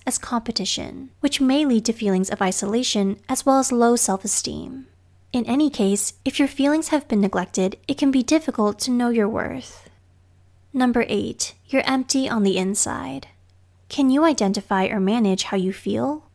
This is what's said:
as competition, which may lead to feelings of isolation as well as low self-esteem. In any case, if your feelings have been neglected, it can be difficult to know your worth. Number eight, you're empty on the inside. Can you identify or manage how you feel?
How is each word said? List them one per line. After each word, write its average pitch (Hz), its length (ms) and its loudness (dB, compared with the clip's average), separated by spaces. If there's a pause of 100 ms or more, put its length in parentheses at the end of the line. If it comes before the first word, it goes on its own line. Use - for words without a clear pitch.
as 254 120 -4
competition, - 920 -6 (120)
which 285 200 0
may 277 240 4
lead 226 220 2
to 226 80 0
feelings 190 340 0
of 202 140 -2
isolation 202 720 0 (100)
as - 200 -2
well 269 120 4
as 262 140 0
low 240 240 4
self-esteem. - 920 -4 (460)
In 240 140 -2
any 285 240 2
case, 202 420 0 (140)
if 269 120 -4
your 285 80 4
feelings 285 420 0
have 294 200 -2
been 208 140 2
neglected, 190 560 -2 (100)
it 277 80 -2
can 277 140 2
be 262 120 2
difficult 247 580 0
to - 100 -4
know 240 180 0
your 226 220 2
worth. - 580 -8 (880)
Number 247 340 2
eight, - 460 -4 (140)
you're - 200 0
empty 262 400 0
on 220 140 0
the 196 160 2
inside. 233 680 -4 (600)
Can 269 220 2
you 285 140 4
identify 196 640 0
or - 120 -2
manage 196 440 2
how - 120 -4
you 185 160 0
feel? 240 520 -4 (100)